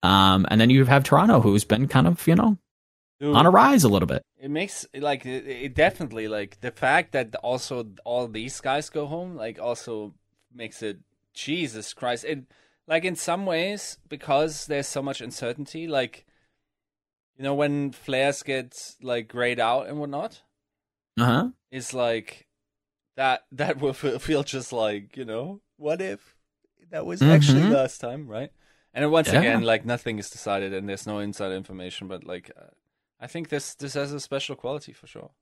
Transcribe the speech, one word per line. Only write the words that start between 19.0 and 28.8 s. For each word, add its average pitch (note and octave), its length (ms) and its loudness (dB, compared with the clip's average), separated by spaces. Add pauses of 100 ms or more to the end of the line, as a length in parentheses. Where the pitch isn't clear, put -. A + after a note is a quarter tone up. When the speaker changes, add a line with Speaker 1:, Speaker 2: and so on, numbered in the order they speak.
Speaker 2:
like, A#2+ 260 -6
grayed B2 320 -2
out A#2 280 2
and D3 120 -10
whatnot? D3 420 -10 (800)
Speaker 1:
Uh-huh. B2 300 2 (220)
Speaker 2:
It's C3 220 -12
like, A#2 540 -4 (680)
that, C3 240 0 (100)
that D3 300 -4
will C#3 120 -2
feel, B2+ 260 -4
feel D3 240 -2
just C3 280 -8
like, G#2+ 460 -4
you C3 80 -10
know, B2+ 360 -10 (160)
what D#3 240 -4
if G3 340 -10 (560)
that D#3 140 -8
was F#2 160 -4
actually C#3+ 400 8
Speaker 1:
Mm-hmm. G3 120 4
Speaker 2:
last C3 260 0
time, C3+ 280 -10
right? A2+ 240 -10 (420)